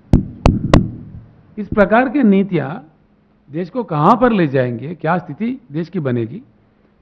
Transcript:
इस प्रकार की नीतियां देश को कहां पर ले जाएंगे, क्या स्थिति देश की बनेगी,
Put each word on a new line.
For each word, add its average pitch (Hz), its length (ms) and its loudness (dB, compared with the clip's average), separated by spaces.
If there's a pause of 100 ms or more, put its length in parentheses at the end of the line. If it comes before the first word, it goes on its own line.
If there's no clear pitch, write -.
(1600)
इस 202 100 -8
प्रकार 214 400 2
की 294 140 0
नीतियां 190 680 0 (640)
देश 165 200 -8
को 247 140 -8
कहां 165 320 2
पर 240 160 2
ले 175 160 2
जाएंगे, 127 460 -2
क्या 170 240 -2
स्थिति 214 420 -8 (120)
देश 170 160 -6
की 190 120 -6
बनेगी, 127 420 -4 (600)